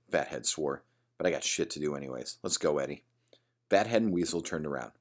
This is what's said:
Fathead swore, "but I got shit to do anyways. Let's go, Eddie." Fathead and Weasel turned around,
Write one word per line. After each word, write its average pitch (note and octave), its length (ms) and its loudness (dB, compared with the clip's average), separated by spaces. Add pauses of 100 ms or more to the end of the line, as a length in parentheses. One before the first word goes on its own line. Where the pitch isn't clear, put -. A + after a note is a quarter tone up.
(100)
Fathead C#2+ 340 0
swore, C#2+ 400 -2 (320)
"but - 100 0
I F2+ 40 4
got D#2+ 140 -2
shit - 260 0
to - 100 -6
do D2 140 -2
anyways. C2 480 -8
Let's - 160 -2
go, D2+ 180 2
Eddie." C#2 300 -4 (640)
Fathead A2 320 4
and G#2+ 100 4
Weasel E2+ 300 2
turned D#2 240 -4
around, C2 340 -6